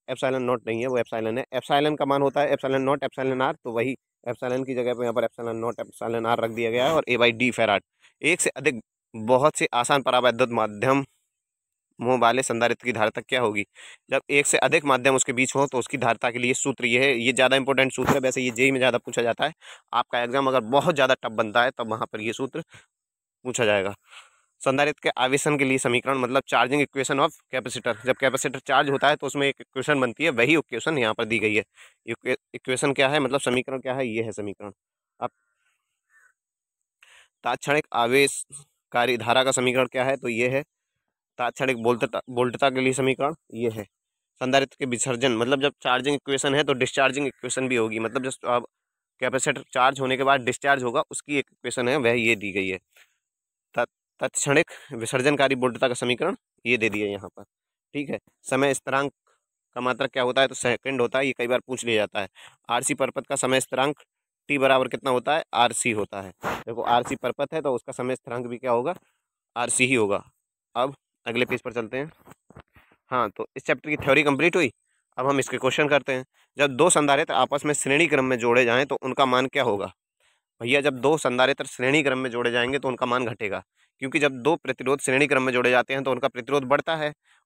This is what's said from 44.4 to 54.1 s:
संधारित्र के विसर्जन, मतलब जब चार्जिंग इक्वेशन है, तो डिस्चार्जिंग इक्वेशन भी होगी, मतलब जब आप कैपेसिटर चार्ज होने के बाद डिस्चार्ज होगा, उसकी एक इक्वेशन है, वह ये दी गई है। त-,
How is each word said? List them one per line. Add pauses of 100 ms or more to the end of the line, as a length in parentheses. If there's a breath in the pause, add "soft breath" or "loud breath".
संधारित्र
के
विसर्जन,
मतलब
जब (100)
चार्जिंग
इक्वेशन
है,
तो
डिस्चार्जिंग
इक्वेशन
भी
होगी,
मतलब
जब
आप (560)
कैपेसिटर
चार्ज
होने
के
बाद
डिस्चार्ज
होगा,
उसकी
एक
इक्वेशन
है,
वह
ये
दी
गई
है। (1000 soft breath)
त-, (340)